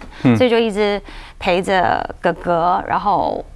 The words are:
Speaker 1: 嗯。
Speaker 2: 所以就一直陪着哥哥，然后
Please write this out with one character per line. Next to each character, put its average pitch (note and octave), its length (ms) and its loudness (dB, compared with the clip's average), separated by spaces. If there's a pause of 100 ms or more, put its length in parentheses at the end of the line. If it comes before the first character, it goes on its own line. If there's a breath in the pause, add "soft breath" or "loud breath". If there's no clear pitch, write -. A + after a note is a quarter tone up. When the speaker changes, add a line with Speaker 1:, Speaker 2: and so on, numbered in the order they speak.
(240 loud breath)
Speaker 1:
嗯。 B3 120 6
Speaker 2:
所 B3+ 100 4
以 A#3 40 2
就 A3+ 80 4
一 A3+ 120 2
直 G3+ 300 0 (380 loud breath)
陪 F#3 240 0
着 - 580 0
哥 F3 140 0
哥， F3 520 0
然 F3+ 140 -2
后 F3+ 420 0 (140)